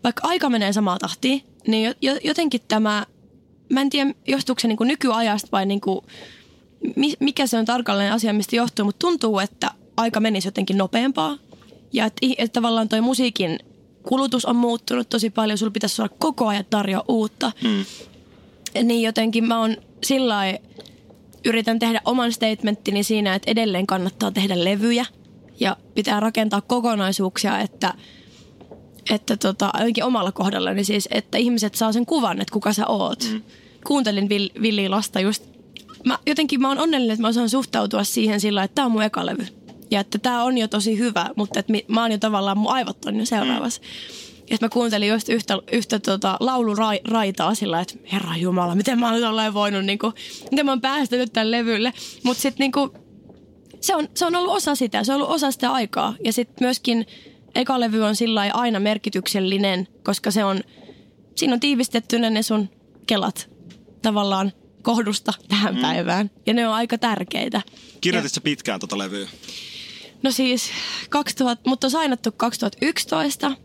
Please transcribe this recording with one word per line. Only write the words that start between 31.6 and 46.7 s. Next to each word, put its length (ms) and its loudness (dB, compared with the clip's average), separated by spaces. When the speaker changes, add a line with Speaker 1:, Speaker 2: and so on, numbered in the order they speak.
Speaker 1:
saa 160 2
sen 140 2
kuvan, 360 0
että 120 -6
kuka 200 0
sä 140 0
oot. 440 -2
Speaker 2:
Mm. 100 -4
Speaker 1:
Kuuntelin 420 2
Vill-, 320 -2
Villiä 300 0
Lasta 280 -2
just. 240 0
Mä, 220 0
jotenkin 340 2
mä 60 4
oon 120 0
onnellinen, 340 2
että 80 -2
mä 60 2
osaan 220 2
suhtautua 540 0
siihen 380 2
sillä, 220 2
että 120 -4
tää 100 2
on 60 2
mun 120 2
eka 220 -2
levy. 220 -4
Ja 80 2
että 200 -2
tää 240 2
on 140 2
jo 100 2
tosi 300 0
hyvä, 380 0
mutta 240 -2
et 100 -4
mi-, 180 0
mä 140 2
oon 100 2
jo 60 0
tavallaan, 400 0
mun 140 2
aivot 340 -2
on 100 -4
jo 100 0
seuraavassa. 560 -2
Speaker 2:
Mm. 60 -20
Speaker 1:
Ja 60 0
sit 60 -2
mä 80 0
kuuntelin 400 0
just 200 0
yhtä, 300 0
yhtä 280 0
tota 400 0
lauluraitaa 1160 2